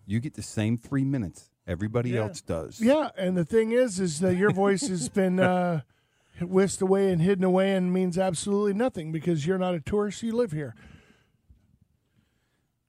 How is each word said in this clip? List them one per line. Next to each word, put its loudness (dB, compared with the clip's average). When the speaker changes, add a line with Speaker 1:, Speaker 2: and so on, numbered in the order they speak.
Speaker 1:
You -2
get -6
the -10
same -2
three -2
minutes -4
everybody -2
Speaker 2:
Yeah. 0
Speaker 1:
else -6
does." -8
Speaker 3:
Yeah, 2
and -2
the 0
thing 0
is, 0
is -2
that 2
your 4
voice 2
has -4
been, 0
uh, 2
whisked 0
away 4
and 2
hidden 2
away 4
and 0
means 0
absolutely 0
nothing -4
because -2
you're 0
not 0
a -6
tourist. -2
You -4
live 0
here. -6